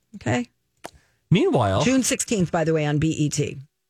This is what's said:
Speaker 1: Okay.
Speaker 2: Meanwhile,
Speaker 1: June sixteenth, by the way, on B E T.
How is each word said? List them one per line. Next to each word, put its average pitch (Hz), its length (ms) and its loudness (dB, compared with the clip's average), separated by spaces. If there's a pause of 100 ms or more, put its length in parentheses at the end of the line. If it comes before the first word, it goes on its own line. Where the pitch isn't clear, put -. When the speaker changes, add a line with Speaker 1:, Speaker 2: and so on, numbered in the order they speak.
(160)
Speaker 1:
Okay. 240 320 -4 (840)
Speaker 2:
Meanwhile, 143 520 2
Speaker 1:
June 262 200 2
sixteenth, 208 480 -2
by 170 120 0
the 160 100 0
way, 156 120 0
on 147 140 0
B 160 100 2
E 151 200 0
T. 143 280 -4 (320)